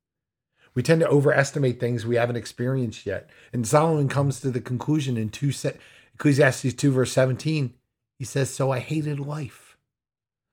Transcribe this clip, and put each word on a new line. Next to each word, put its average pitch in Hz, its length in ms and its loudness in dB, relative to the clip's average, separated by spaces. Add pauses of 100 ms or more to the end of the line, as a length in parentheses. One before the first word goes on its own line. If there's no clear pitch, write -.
(760)
We 127 80 0
tend 160 180 4
to 165 60 4
overestimate 135 720 2
things 120 260 -2
we 120 100 0
haven't 120 200 2
experienced 123 720 -4
yet. 95 200 -6 (240)
And 120 160 -2
Solomon 147 400 2
comes 139 320 -2
to 135 120 -4
the 120 100 -4
conclusion 131 560 -2
in 110 120 -4
two 139 220 -2
se-, - 260 -6 (380)
Ecclesiastes 135 600 2
two, 143 160 2
verse 127 200 2
seventeen. 131 600 0 (460)
He 131 60 -8
says, 135 280 -4
"So 135 180 -2
I 127 80 -2
hated 147 400 -4
life." 147 580 -12 (760)